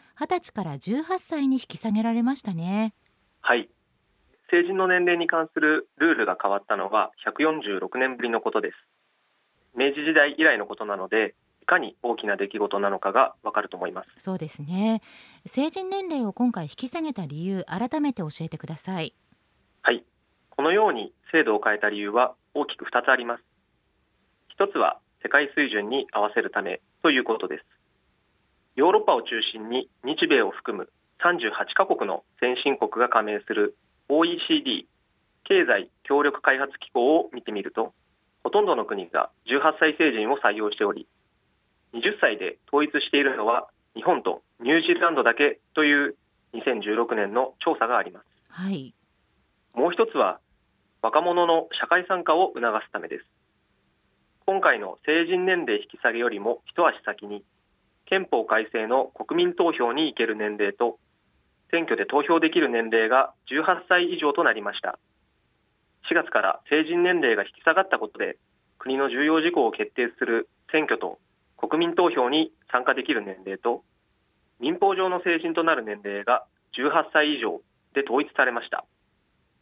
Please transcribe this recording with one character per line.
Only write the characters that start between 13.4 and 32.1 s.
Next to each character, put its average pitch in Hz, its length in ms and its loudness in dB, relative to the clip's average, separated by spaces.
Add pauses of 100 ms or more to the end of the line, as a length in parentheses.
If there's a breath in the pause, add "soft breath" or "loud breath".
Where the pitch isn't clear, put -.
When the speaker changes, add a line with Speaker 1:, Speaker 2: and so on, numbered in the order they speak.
Speaker 2:
わ 107 80 -8
か 107 100 -2
る 101 80 -6
と - 80 -14
思 92 120 -6
い 87 40 -10
ま 92 120 -12
す。 - 140 -20
Speaker 1:
そ 190 160 -8
う 180 40 -8
で 156 100 -10
す - 140 -16
ね。 202 400 -2 (440 loud breath)
成 285 220 -2
人 370 220 -8
年 392 140 -4
齢 302 200 -4
を 202 80 -4
今 247 200 0
回 170 140 -6
引 143 100 -12
き 262 120 -10
下 339 120 -8
げ 311 120 -6
た 185 140 -8
理 147 180 -8
由、 190 200 -4
改 240 360 -4
め 294 120 0
て 190 100 -6
教 156 60 -6 (140)
え 165 60 -6
て 160 80 -12
く 151 120 -14
だ 160 80 -8
さ 185 240 -8
い。 - 160 -8 (680)
Speaker 2:
は - 80 2
い。 - 140 -2 (460)
こ - 120 -6
の 151 80 2
よ 202 200 4
う - 20 -2
に 110 200 -6 (200)
制 160 100 4
度 110 140 2
を 101 40 0
変 107 140 0
え 104 40 -4
た 104 120 0
理 104 80 -6
由 104 120 -4
は 120 260 2 (180)
大 143 120 -2
き - 100 -10
く - 80 -14
二 123 180 -2
つ 139 80 0
あ 131 60 6
り 123 80 -4
ま 120 120 -6
す。 - 60 -20 (1080)
一 - 180 0
つ - 100 -6
は 95 220 0 (240)
世 - 40 -6
界 139 280 2
水 147 140 2
準 104 180 -4
に 131 240 -2
合 110 80 -2
わ 104 120 0
せ 117 80 0
る 101 100 -4
た 101 120 -4
め 92 180 -6 (220)
と 170 80 4
い 135 80 2
う 120 60 0
こ - 120 0
と - 100 -6
で - 120 -8
す。 - 60 -18 (1120)
ヨ 143 120 4
ー 190 40 4
ロ 214 80 4
ッ 214 40 -8
パ 180 100 4
を 120 80 0
中 - 60 -12 (240)
心 110 160 -12
に 123 220 -4 (120)
日 156 240 -2
米 143 140 6
を 98 100 2
含 - 260 -8
む - 140 -10 (320)
三 175 160 2
十 110 120 -2
八 - 240 -6
カ 190 120 2
国 156 200 0
の 90 180 -6 (160)